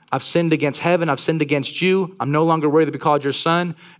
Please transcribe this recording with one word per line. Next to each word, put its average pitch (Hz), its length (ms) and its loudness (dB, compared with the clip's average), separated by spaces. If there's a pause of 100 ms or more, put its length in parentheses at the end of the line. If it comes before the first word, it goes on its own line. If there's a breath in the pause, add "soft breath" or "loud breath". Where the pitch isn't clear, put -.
(120)
I've 135 120 -2
sinned 170 300 0
against 143 260 0
heaven. 170 280 2
I've 139 120 0
sinned 160 240 -2
against 143 400 -2
you. 185 360 0
I'm 143 120 -2
no 156 120 2
longer 160 240 2
worthy 151 200 4
to 143 40 -4
be - 60 -6
called 147 260 0
your 139 80 -2
son." 170 440 -2 (240 soft breath)